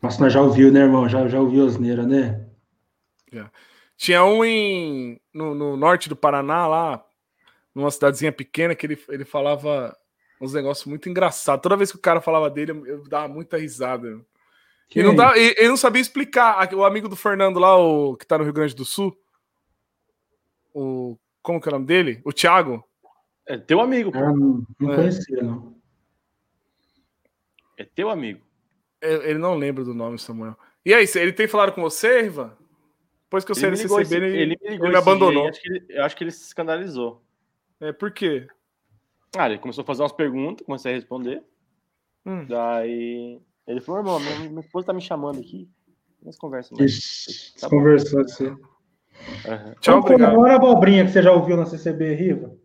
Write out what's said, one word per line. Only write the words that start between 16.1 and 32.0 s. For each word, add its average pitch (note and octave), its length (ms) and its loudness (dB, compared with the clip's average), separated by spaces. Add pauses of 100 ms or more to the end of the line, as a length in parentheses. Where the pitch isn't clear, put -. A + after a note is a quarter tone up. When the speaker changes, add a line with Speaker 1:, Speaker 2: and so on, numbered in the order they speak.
Speaker 2:
A, F#3+ 40 -8
o G3 100 2
amigo G#3 240 0
do G3 60 -12
Fernando G3 440 0
lá, F#3+ 160 8
o, D3+ 400 2
que - 100 -20
tá D#3 120 0
no D3+ 60 0
Rio D3 100 -4
Grande D3 220 -4
do B2+ 100 -10
Sul, G3 320 -6 (1600)
o, B2+ 440 -8 (240)
como E3+ 180 -4
que - 80 -8
é D#3 40 -4
o - 20 -4
nome C3+ 120 -6
dele? D3+ 380 0
O D3 80 -8
Thiago? D#3+ 520 2 (640)
Speaker 3:
É B2+ 100 -10
teu D#3 240 0
amigo, B3 300 -2
pô. B2+ 80 -8
Speaker 1:
Ah, D3 120 0
não, C3+ 320 0 (160)
não C#3+ 140 -4
Speaker 2:
É. - 20 -2
Speaker 1:
conhecia, D#3+ 460 -2
não. A#2 340 -10 (2000)
Speaker 3:
É G2 60 -16
teu F#3+ 260 -6
amigo. B2+ 380 -8 (540)
Speaker 2:
É, D#3+ 120 -2 (160)
ele D3+ 100 -4
não F3+ 160 -2
lembra C#3 280 -6
do B2 100 -8
nome, A#2 240 -10
Samuel. A2 380 -14 (300)
E F#3+ 80 4
aí, A3+ 120 4
cê, F3 160 -4
ele F3+ 120 -2
tem A3 140 -2
falado G3+ 260 0
com F#3 80 -10
você, A3 400 0